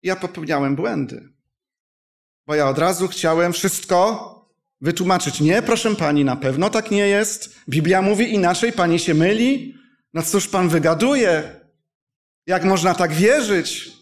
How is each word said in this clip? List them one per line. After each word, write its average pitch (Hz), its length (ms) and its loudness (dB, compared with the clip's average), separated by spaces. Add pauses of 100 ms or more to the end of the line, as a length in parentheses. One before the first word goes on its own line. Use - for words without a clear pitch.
Ja 185 140 -4
popełniałem 151 600 -4
błędy, 147 520 -6 (1160)
bo 151 80 -4
ja 147 140 2
od 135 100 0
razu 180 300 0
chciałem 170 440 0
wszystko 190 800 0 (480)
wytłumaczyć. 170 600 -2
„Nie, 175 220 4
proszę 226 340 0
pani, 147 280 0
na 127 120 0
pewno 139 340 -2
tak 220 200 -2
nie 202 180 2
jest. 208 480 -2 (120)
Biblia 170 340 2
mówi 214 320 0
inaczej, 202 380 0
pani 175 260 0
się 170 160 0
myli. 220 640 0 (360)
No 160 80 -4
cóż - 260 -2
pan 185 200 0
wygaduje? 165 920 0 (840)
Jak 180 180 -2
można 185 300 2
tak 170 180 0
wierzyć?” 208 880 0